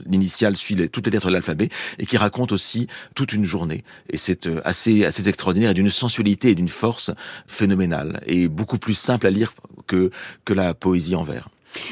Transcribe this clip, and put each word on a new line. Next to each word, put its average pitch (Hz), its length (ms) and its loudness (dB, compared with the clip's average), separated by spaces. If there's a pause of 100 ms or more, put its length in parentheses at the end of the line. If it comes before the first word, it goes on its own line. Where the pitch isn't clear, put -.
l'initiale 95 500 2
suit - 180 -6
les, 87 140 0
toutes - 180 -6
les 110 60 2
lettres 95 160 0
de 92 60 4
l'alphabet, 87 340 -2 (320)
et - 60 -4
qui 120 100 0
raconte 107 340 0
aussi 113 380 0 (260)
toute 135 180 -4
une 107 120 0
journée. 82 400 -4 (280)
Et - 40 -2
c'est, 87 320 0
euh, 80 160 -2
assez, 104 400 4
assez 92 240 0
extraordinaire, 98 420 2
et 90 40 4
d'une 98 160 4
sensualité 117 600 2
et 95 60 6
d'une 87 120 0
force - 440 -2 (340)
phénoménale, 87 800 0
et 87 220 2
beaucoup 98 300 -2
plus 110 160 -2
simple 120 340 2
à - 20 8
lire 107 240 0 (320)
que, 92 240 2 (340)
que 110 80 -2
la 92 220 0
poésie 90 400 0
en 82 80 -2
vers. 71 260 -8 (440)